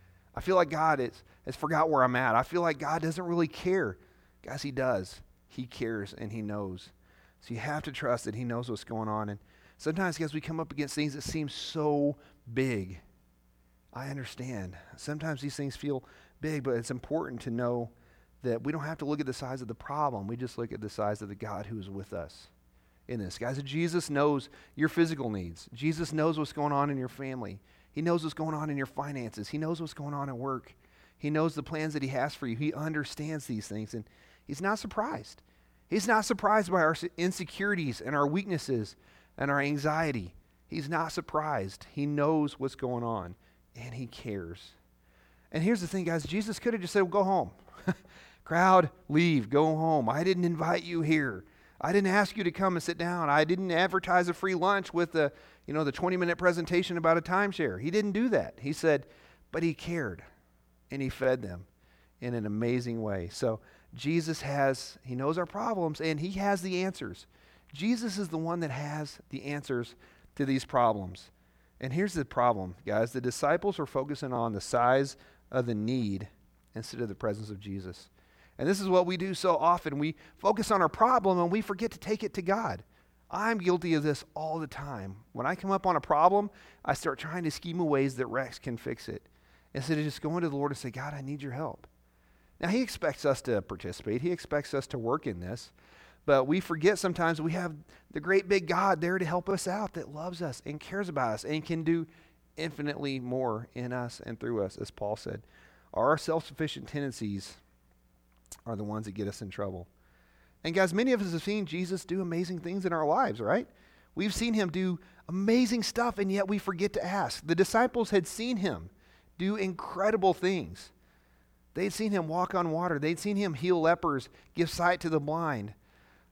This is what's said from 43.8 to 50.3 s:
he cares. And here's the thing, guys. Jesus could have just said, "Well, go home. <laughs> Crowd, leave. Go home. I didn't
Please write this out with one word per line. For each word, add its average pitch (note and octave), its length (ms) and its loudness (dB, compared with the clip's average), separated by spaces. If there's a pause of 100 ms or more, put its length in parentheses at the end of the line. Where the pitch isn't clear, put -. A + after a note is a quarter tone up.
he B2+ 140 -8
cares. F#2+ 640 -8 (800)
And D#3+ 120 0
here's G#3+ 160 4
the F3 80 -4
thing, F#3+ 160 -2
guys. E3 220 0
Jesus G3+ 340 -2
could A#3+ 140 0
have G#3 80 -2
just F3 100 -6
said, G3+ 120 6
"Well, F3 80 2
go G3+ 120 4
home. F#3 280 2 (360)
<laughs> F#3 60 0 (500)
Crowd, F3+ 460 6 (180)
leave. D3+ 420 4
Go D#3 280 4
home. D#3 320 4
I D3 160 0
didn't F3+ 180 2